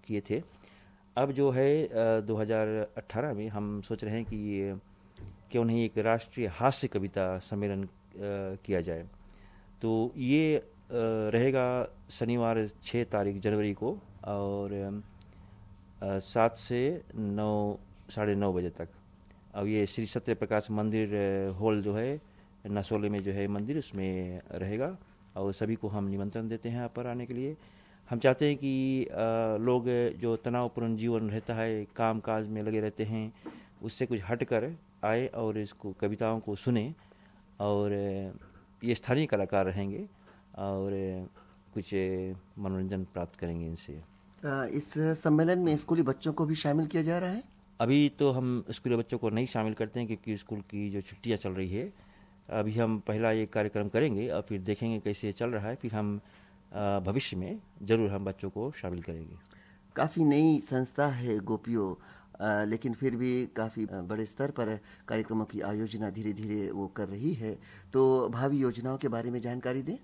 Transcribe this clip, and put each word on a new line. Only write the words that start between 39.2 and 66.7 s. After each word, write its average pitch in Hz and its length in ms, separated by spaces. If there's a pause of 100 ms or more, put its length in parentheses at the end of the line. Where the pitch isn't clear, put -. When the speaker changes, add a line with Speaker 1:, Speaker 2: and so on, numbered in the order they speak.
Speaker 1:
कलाकार 98 400
रहेंगे 98 420 (500)
और, 98 340
अ, 95 320 (500)
कुछ, 101 200
अ, 95 380 (260)
मनोरंजन 95 460
प्राप्त 87 340
करेंगे 85 280
इनसे। 82 260
Speaker 2:
अ, 131 800
इस 147 260
सम्मेलन 160 600
में 165 180
स्कूली 165 260
बच्चों 135 300
को 156 120
भी 156 100
शामिल 156 320
किया 160 160
जा 170 160
रहा 180 120
है? 220 280 (220)
Speaker 1:
अभी 139 380
तो 143 120
हम 123 400
स्कूली 120 260
बच्चों 117 220
को 113 120
नहीं 113 160
शामिल 110 280
करते 113 260
हैं 120 60
क्योंकि 107 300
स्कूल 104 240
की 104 300
जो 98 100
छुट्टियां 107 380
चल 98 120
रही 92 240
है। 160 180 (580)
अभी 107 220
हम 113 260
पहला 110 340
ये 110 140
कार्यक्रम 107 420
करेंगे 117 400
और 82 140
फिर 101 180
देखेंगे 107 400
कैसे 104 320
चल 117 180
रहा 107 180
है, 123 80
फिर 113 180
हम, 104 260 (520)
अ, 101 280
भविष्य 101 360
में 139 240 (220)
जरूर 110 280
हम 98 140
बच्चों 95 260
को 117 220
शामिल 90 300
करेंगे। 82 320 (640)
Speaker 2:
काफ़ी 156 280
नई 151 360
संस्था 131 460
है 120 320
गोपियो, 104 600 (400)
अ, 104 240
लेकिन 113 300
फिर 127 220
भी 123 300
काफ़ी, 110 400
अ, 95 140
बड़े 107 260
स्तर 139 240
पर 110 300 (280)
कार्यक्रमों 110 360
की - 160
आयोजना 107 500
धीरे-धीरे 104 600